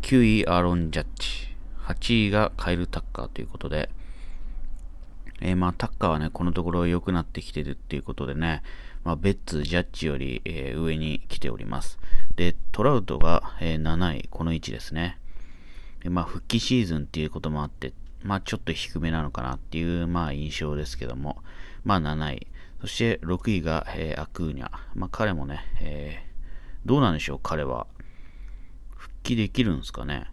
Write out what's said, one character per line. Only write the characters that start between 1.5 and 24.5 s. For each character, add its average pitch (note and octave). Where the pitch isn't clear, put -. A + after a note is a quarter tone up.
八 -
位 G2
が G#2
カ F2
イ F2
ル・ F2
タ -
ッ -
カ -
ー A#1+
と -
い -
う -
こ -
と D2
で、 D2+
え F#2
ー、 -
ま F2+
あ、 F2
タ -
ッ -
カ G2+
ー -
は D#2
ね、 D#2
こ -
の F2
と F2+
こ E2+
ろ F2
良 F2
く F#2
な F2
っ -
て -
き -
て D2
る C#2+
っ C#2
て -
い C#2
う -
こ -
と -
で C2
ね、 D#2
ま E2+
あ、 D#2+
ベ G2
ッ -
ツ、 D2+
ジ D#2
ャ F2+
ッ -
ジ -
よ C#2+
り、 C2
え C2+
ー、 -
上 D#2+
に D#2
来 -
て C#2
お A#1
り G#1
ま G1+
す。 -
で、 -
ト G#2
ラ C#3
ウ A2+
ト C#2+
が、 -
え E2
ー、 -
七 D#2+
位、 -
こ -
の E2
位 D#2+
置 -
で -
す -
ね。 E2+
で、 F2
ま F2
あ、 -
復 -
帰 A2+
シ B2+
ー G2+
ズ E2
ン D2
っ -
て D#2
い D2+
う D#2
こ D#2+
と D#2+
も D2+
あ D2
っ -
て、 -
ま G2
あ、 F#2
ち -
ょ -
っ -
と -
低 -
め E2
な D#2+
の C#2+
か -
な B1+
っ -
て -
い E2+
う、 E2+
ま E2+
あ、 C#2+
印 D2
象 D2
で D2
す -
け A#1+
ど B1
も、 C#2+
ま G#2
あ、 F2+
七 D2+
位。 -
そ -
し -
て、 A#2
六 F2+
位 F#2
が、 D#2+
え D#2+
ー、 D#2+
ア D#2+
ク D#2+